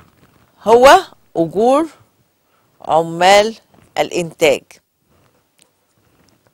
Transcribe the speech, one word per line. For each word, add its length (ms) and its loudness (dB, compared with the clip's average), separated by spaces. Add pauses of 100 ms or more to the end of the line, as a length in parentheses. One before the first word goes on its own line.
(640)
هو 360 4 (380)
أجور 500 -2 (960)
عمال 720 0 (420)
الإنتاج 640 -4 (1900)